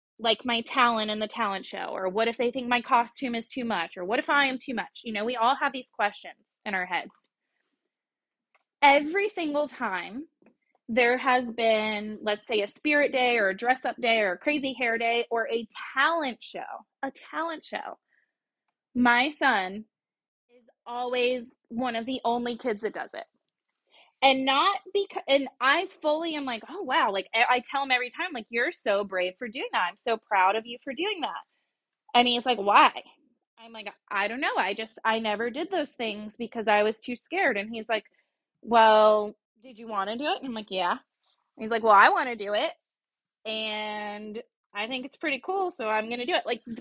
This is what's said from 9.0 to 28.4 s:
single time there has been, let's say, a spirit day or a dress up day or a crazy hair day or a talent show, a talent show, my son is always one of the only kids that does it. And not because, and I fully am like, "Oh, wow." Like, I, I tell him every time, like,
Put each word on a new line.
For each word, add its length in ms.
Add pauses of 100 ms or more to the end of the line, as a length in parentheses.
single 360
time 600 (640)
there 280
has 340
been, 720
let's 240
say, 160
a 40
spirit 460
day 240
or 140
a 60
dress 280
up 160
day 200
or 120
a 60
crazy 340
hair 240
day 340
or 180
a 200 (260)
talent 480
show, 220 (380)
a 100 (180)
talent 320
show, 360 (960)
my 340
son 560 (640)
is 180 (200)
always 580 (240)
one 260
of 120
the 180
only 320
kids 260
that 120
does 180
it. 140 (960)
And 240
not 340 (140)
because, 340
and 180 (140)
I 280 (120)
fully 340
am 120
like, 220
"Oh, 140
wow." 300
Like, 220
I, 220
I 140
tell 120
him 80
every 200
time, 220
like, 160